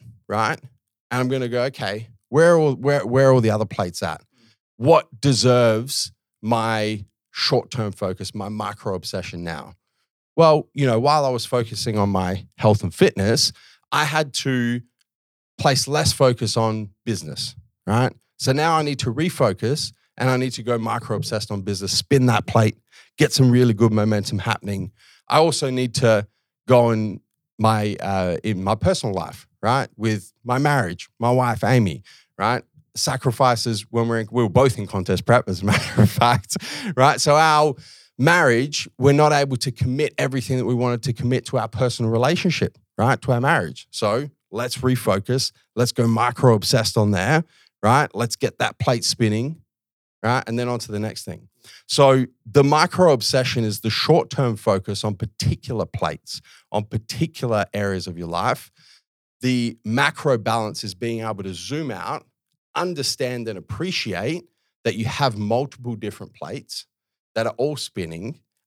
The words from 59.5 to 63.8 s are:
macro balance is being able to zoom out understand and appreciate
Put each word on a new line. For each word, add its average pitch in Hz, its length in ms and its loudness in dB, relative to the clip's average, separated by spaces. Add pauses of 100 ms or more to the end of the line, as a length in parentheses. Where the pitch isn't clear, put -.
macro 139 540 0
balance 110 460 -4
is 98 100 -12
being 113 260 -8
able 110 220 -8
to 95 120 -8
zoom 123 360 -10
out 98 360 -10 (480)
understand 131 720 -4
and 101 100 -8
appreciate 139 840 -6 (400)